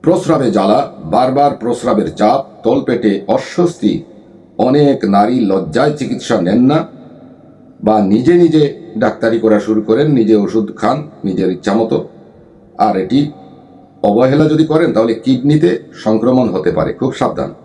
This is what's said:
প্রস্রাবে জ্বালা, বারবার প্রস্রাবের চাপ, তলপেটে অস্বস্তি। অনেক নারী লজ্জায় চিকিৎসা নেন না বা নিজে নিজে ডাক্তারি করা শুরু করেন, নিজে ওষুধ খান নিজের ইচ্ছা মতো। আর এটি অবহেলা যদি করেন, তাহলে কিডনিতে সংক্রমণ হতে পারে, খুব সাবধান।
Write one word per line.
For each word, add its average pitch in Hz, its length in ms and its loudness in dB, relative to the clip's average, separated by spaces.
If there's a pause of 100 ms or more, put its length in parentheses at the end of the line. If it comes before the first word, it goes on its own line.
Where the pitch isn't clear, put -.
প্রস্রাবে 143 480 0
জ্বালা, 101 420 0 (120)
বারবার 131 460 2 (100)
প্রস্রাবের 104 540 -2
চাপ, - 260 2 (220)
তলপেটে 113 640 0
অস্বস্তি। - 760 -2 (560)
অনেক 139 460 2
নারী 104 360 2
লজ্জায় 98 560 0
চিকিৎসা 110 460 -4
নেন 98 200 0
না 143 160 2 (1040)
বা 107 180 2
নিজে 123 320 2
নিজে 160 280 4 (360)
ডাক্তারি 113 400 -2
করা 104 220 2
শুরু 107 220 -2
করেন, 117 300 2
নিজে 110 240 4
ওষুধ 101 400 -2
খান 135 320 -4 (160)
নিজের 92 260 -2
ইচ্ছা 98 240 -4
মতো। - 340 -2 (720)
আর 104 180 0
এটি 127 360 0 (680)
অবহেলা 131 420 2
যদি 156 200 2
করেন, 156 280 0
তাহলে 110 220 0
কিডনিতে 135 640 0 (260)
সংক্রমণ 113 440 0
হতে 87 220 -2
পারে, 82 220 -2
খুব 131 200 -4
সাবধান। - 380 -4 (140)